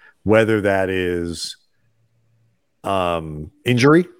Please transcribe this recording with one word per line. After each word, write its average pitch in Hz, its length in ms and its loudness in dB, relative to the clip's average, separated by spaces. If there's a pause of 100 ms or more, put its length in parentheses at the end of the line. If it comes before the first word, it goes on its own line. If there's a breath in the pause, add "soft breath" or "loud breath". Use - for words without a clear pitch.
(240 soft breath)
whether 110 360 2
that 95 300 -2
is, 87 640 -6 (1300)
um, 85 640 -4 (140)
injury. 143 420 4 (140)